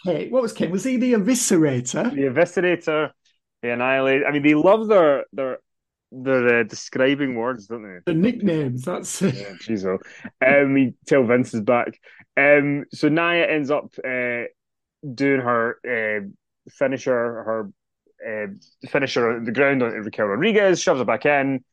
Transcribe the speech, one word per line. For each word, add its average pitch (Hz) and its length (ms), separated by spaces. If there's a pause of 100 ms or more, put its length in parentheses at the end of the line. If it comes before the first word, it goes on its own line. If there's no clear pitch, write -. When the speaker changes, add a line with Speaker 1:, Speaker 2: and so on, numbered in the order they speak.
Speaker 1:
Kane? 180 260
What 254 120
was 220 100
Kane? 160 180
Was 185 140
he 254 120
the 247 180
Eviscerator? 180 1000
Speaker 2:
The 139 80
Eviscerator, 160 880 (520)
the 120 80
Annihilator. 135 560
I 139 60
mean, 147 100
they 151 120
love 196 320
their, 165 460
their, 131 260 (540)
their, 127 480
uh, - 20
describing 131 720
words, 113 320
don't 113 160
they? 95 240
Speaker 1:
The 165 120
nicknames, 160 640
that's - 360
it. 175 140
Speaker 2:
Yeah, 101 260
jeez, 104 240
oh. 95 140 (420)
Um, 139 360
you 131 180 (120)
tell 135 180
Vince 123 280
is 113 80
back. 120 400 (360)
Um, 143 560
so - 160
Nia 170 400
ends 147 240
up, - 260
uh, 123 460 (680)
doing 139 280
her, 120 440
uh, 107 440 (420)
finisher, 135 420
her, 113 600 (520)
uh, 107 280 (360)
finisher 127 420
on 120 140
the 113 80
ground 139 300
on 117 80
Raquel 107 360
Rodriguez, 185 540
shoves 151 200
her 120 40
back 113 220
in. 139 460